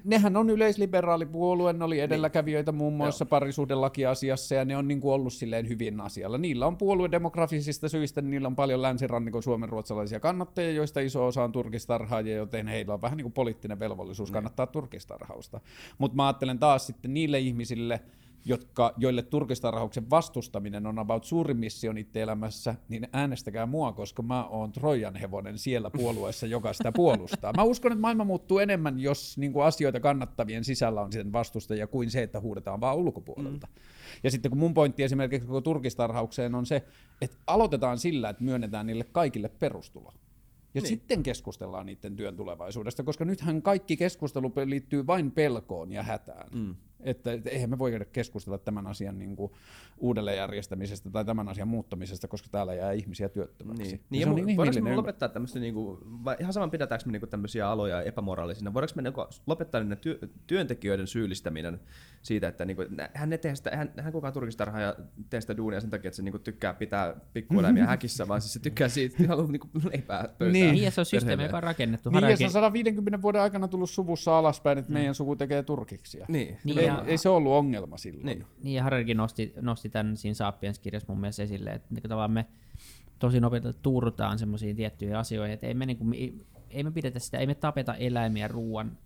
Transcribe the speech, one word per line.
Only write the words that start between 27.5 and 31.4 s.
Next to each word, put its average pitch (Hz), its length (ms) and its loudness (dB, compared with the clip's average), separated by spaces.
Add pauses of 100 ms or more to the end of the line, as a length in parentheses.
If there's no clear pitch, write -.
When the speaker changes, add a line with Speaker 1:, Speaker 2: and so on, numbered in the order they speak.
Speaker 1:
Mä 196 60 6
uskon, 240 300 4
että 214 80 -2
maailma 220 240 2
muuttuu 190 340 2
enemmän, 160 420 2
jos 139 380 -2
niinku 143 220 0
asioita 143 400 4
kannattavien 120 640 0
sisällä 117 380 2
on 101 100 -6
sen 104 200 -6
vastustajia, 110 540 -2